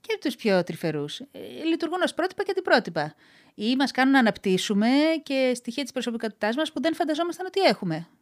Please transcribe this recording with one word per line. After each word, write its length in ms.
και 120
από 80
τους 140
πιο 280
τρυφερούς. 560
Ε, 80
λειτουργούν 360
ως 120
πρότυπα 300
και 80
αντιπρότυπα. 640
Ή 200
μας 160
κάνουν 220
να 60
αναπτύσσουμε 680
και 320
στοιχεία 280
της 80
προσωπικότητάς 640
μας 160
που 100
δεν 140
φανταζόμασταν 500
ότι 160
έχουμε. 460